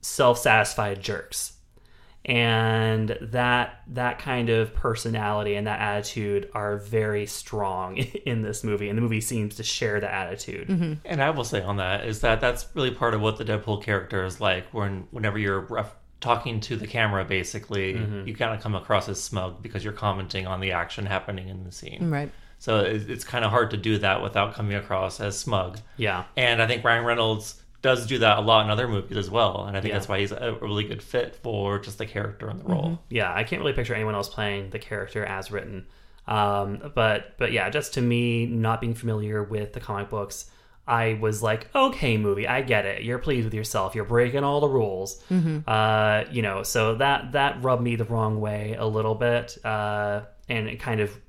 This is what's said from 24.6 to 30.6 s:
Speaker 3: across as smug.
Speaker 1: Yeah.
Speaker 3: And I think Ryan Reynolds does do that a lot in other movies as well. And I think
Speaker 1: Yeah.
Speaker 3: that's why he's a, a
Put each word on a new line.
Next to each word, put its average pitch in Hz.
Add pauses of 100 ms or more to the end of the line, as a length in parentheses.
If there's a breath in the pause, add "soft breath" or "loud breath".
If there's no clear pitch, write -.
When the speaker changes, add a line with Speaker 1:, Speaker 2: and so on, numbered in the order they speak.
Speaker 3:
across 95
as 101
smug. 95 (180 soft breath)
Speaker 1:
Yeah. 95 (120)
Speaker 3:
And 120
I 113
think 117
Ryan 117
Reynolds 110 (260)
does 123
do 123
that 107
a 107
lot 110
in 104
other 113
movies 101
as 95
well. 101
And 101
I 98
think 104
Speaker 1:
Yeah. -
Speaker 3:
that's 98
why 98
he's 101
a, 101
a 120 (140)